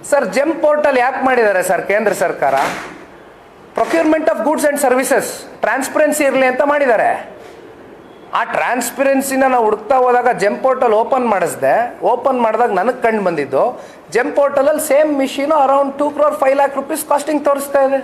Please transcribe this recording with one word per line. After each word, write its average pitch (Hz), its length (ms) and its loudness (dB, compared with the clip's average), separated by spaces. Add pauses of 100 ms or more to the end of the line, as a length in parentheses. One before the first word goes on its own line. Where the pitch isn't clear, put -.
(100)
ಸರ್, 277 140 2 (100)
ಜೆಮ್ 311 280 0
ಪೋರ್ಟಲ್ 294 360 2
ಯಾಕೆ 254 260 0
ಮಾಡಿದ್ದಾರೆ 220 380 2
ಸರ್ 175 240 0
ಕೇಂದ್ರ 208 260 0
ಸರ್ಕಾರ? 151 420 0 (1200)
Procurement 311 560 0
of - 140 -2
goods 302 220 0
and 277 160 -2
services, 254 400 2 (360)
ಟ್ರಾನ್ಸ್ಪರೆನ್ಸಿ 285 640 0
ಇರಲಿ 269 220 2
ಅಂತ 254 180 0
ಮಾಡಿದ್ದಾರೆ. 262 460 2 (1200)
ಆ 220 100 0
ಟ್ರಾನ್ಸ್ಪರೆನ್ಸಿನ 262 1040 -2
ನಾವು 247 160 2
ಹುಡುಕ್ತಾ 254 320 0
ಹೋದಾಗ 247 320 2 (140)
ಜೆಮ್ 208 200 0
ಪೋರ್ಟಲ್ 247 320 2
ಓಪನ್ 233 340 0
ಮಾಡಿಸ್ದೆ, 151 460 0 (280)
ಓಪನ್ 247 380 0
ಮಾಡಿದಾಗ 220 320 0
ನನಗೆ 226 300 -2
ಕಂಡು 220 220 0
ಬಂದಿದ್ದು, 165 600 -2 (260)
ಜೆಮ್ 254 220 -2
ಪೋರ್ಟಲಲ್ಲಿ 277 560 0
ಸೇಮ್ 294 300 2
ಮಿಷಿನು 277 380 -2 (100)
around 277 320 2
two 294 180 0
crore 294 260 2
five 269 180 2
lakh 277 200 2
rupees 302 280 -8
ಕಾಸ್ಟಿಂಗ್ 294 360 0
ತೋರಿಸ್ತಾ 277 380 0
ಇದೆ. 269 220 0